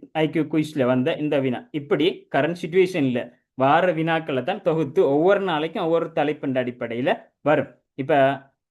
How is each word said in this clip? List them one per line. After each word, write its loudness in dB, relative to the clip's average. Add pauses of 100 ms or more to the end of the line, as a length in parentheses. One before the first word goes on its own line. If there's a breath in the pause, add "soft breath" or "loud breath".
(120)
ஐ 0
கியூ -2
குயிஸ்ல -2
வந்த 2
இந்த -2
வினா. -4
இப்படி -2
கரண்ட் 0
சிட்யுவேஷன்ல 0 (140)
வார 4
வினாக்களை -2
தான் -4
தொகுத்து 2
ஒவ்வொரு 4
நாளைக்கும் -4
ஒவ்வொரு 0
தலைப்பின் -2
அடிப்படையில -4 (200)
வரும். 0 (140)
இப்ப, 2 (300)